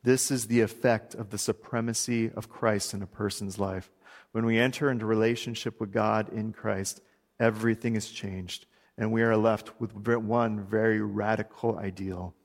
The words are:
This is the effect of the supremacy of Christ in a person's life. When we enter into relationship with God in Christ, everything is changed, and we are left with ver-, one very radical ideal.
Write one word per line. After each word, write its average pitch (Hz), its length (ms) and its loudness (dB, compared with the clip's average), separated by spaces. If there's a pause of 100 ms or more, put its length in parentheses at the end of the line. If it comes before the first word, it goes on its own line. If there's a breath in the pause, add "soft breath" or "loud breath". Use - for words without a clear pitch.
This 127 240 4
is 117 160 -2
the 117 140 4
effect 110 540 0
of 107 160 -4
the 104 60 -8
supremacy 113 960 -2
of - 140 -10
Christ - 460 0
in 101 80 -6
a 95 40 -6
person's 98 540 -6
life. 95 320 -4 (400 loud breath)
When 113 140 0
we 113 120 4
enter 131 320 2
into 113 160 -2
relationship 113 760 0
with 101 100 -6
God 110 400 0
in 107 220 -6
Christ, 98 480 -4 (400 soft breath)
everything 113 560 2
is 104 120 -4
changed, 92 580 -10 (300 soft breath)
and 110 140 0
we 113 100 2
are 113 140 6
left 110 460 2
with 107 100 -4
ver-, 110 260 0
one 110 440 0
very 110 400 2
radical 107 760 -2
ideal. 92 560 -6 (120)